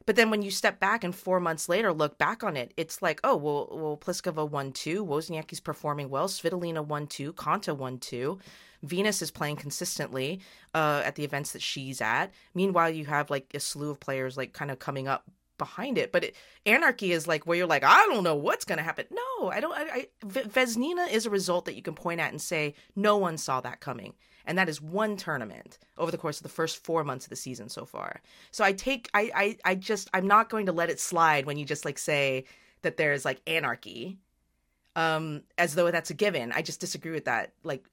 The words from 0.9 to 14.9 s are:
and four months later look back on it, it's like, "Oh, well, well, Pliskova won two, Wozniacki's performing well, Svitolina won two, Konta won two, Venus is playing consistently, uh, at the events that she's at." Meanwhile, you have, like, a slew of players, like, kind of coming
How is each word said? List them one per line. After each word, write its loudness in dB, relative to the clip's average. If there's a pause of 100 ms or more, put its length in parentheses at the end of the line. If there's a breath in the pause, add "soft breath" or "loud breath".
and -2
four 0
months -2
later 4
look 0
back 0
on -2
it, -6
it's -6
like, 0
"Oh, 4
well, -2
well, -6
Pliskova -4
won -4
two, -4
Wozniacki's -4
performing -4
well, 0
Svitolina -2
won -4
two, -8
Konta -2
won -6
two, -6 (420 loud breath)
Venus 0
is -4
playing -4
consistently, -6 (340 loud breath)
uh, 2
at -2
the -6
events -4
that -10
she's -6
at." 0 (240 soft breath)
Meanwhile, 2
you -4
have, 0
like, -4
a -4
slew -6
of -10
players, -4
like, -6
kind -8
of -10
coming -6